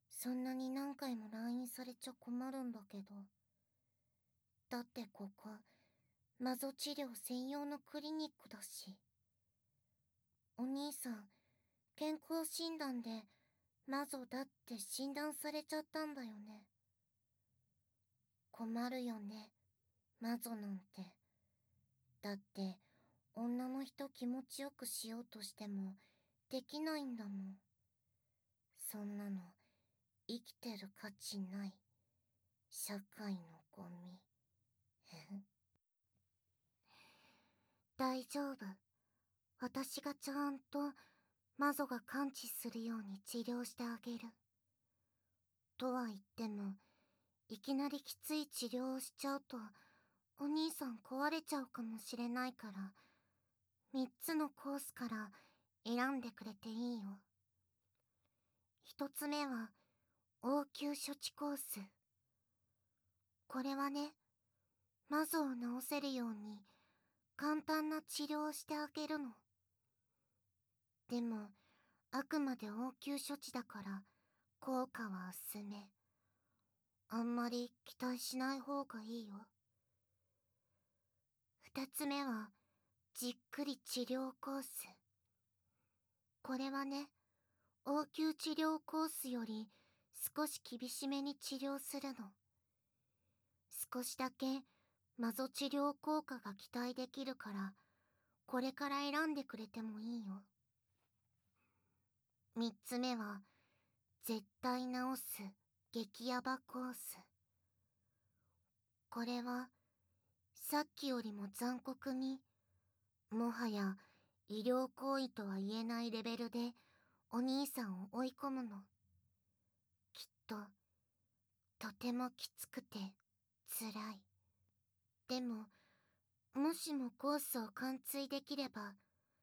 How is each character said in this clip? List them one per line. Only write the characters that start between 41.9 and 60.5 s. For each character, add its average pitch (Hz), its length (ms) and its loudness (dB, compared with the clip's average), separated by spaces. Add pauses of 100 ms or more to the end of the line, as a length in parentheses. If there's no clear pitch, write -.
完 269 320 0
治 247 160 -8
す - 240 -4
る 226 120 -2
よ 226 140 0
う 220 60 -2
に 196 180 -6
治 233 200 -2
療 240 220 0
し - 120 -8
て 247 80 -2
あ 233 140 0
げ 233 200 -4
る。 226 160 -8 (1400)
と 254 160 2
は 247 140 2
言 214 80 -4
っ 196 40 -10 (160)
て 226 120 -2
も、 202 320 -2 (720)
い 214 120 -10
き 269 120 2
な 277 140 4
り 277 160 -2
き - 120 -8
つ - 200 -2
い 302 100 2
治 269 200 -4
療 254 300 0
を 262 40 0
し - 160 -8
ち - 100 -4
ゃ 277 120 4
う - 20 0
と、 262 180 -8 (800)
お 285 120 0
兄 311 200 6
さ 302 200 -4
ん 226 80 -4
壊 269 320 2
れ 320 120 2
ち - 120 -6
ゃ 285 80 4
う 247 60 -4
か - 140 -8
も 226 160 -4
し 220 200 -6
れ 240 100 0
な 247 180 2
い 254 80 -2
か - 200 -10
ら、 196 200 -4 (1000)
三 262 260 4
つ - 160 0
の 302 140 4
コ 277 260 -2
ー 285 40 0
ス - 140 -8
か 247 140 -2
ら 214 240 -2 (540)
選 247 320 4
ん - 20 0
で 240 100 -4
く - 140 -12
れ 220 100 -6
て 202 140 -12
い 233 280 0
い 226 60 -2
よ。 196 200 -6 (1600)
一 - 240 -2
つ 285 220 -2
目 294 180 4
は、 226 240 -2 (680)
応 285 240 4